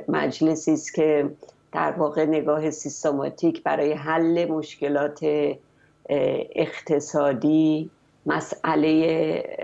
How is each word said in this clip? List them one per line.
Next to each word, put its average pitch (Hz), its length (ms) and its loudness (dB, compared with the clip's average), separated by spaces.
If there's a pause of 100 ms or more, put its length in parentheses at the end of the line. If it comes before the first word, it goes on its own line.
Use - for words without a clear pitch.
مجلسی 156 680 0
است - 200 -4
که 151 360 2 (420)
در 156 200 -2
واقع 156 340 0
نگاه 156 440 0
سیستماتیک 147 920 -2
برای 151 300 0
حل 165 580 0
مشکلات، 147 720 -2
اه، 147 340 0 (1000)
اقتصادی، 156 1300 0 (360)
مسئلهٔ 160 1160 2 (200)